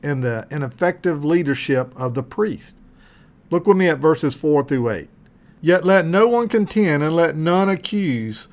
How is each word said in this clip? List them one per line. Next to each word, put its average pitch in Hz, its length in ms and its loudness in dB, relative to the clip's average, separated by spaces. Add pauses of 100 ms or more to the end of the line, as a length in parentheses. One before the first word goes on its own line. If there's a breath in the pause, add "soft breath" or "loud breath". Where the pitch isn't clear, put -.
and 139 220 -4
the 113 260 -6
ineffective 147 720 -4
leadership 143 720 0
of 127 200 -6
the 131 100 -6
priest. - 500 -6 (760 soft breath)
Look 175 160 -2
with 196 120 6
me 185 100 4
at 151 100 2
verses 151 360 2
four 147 280 0
through 120 280 -2
eight. 85 180 -6 (540 soft breath)
"Yet 175 240 2
let 190 180 4
no 196 240 2
one 233 200 0
contend 202 540 0
and 156 140 0
let 165 180 2
none 175 360 0
accuse, 139 840 -4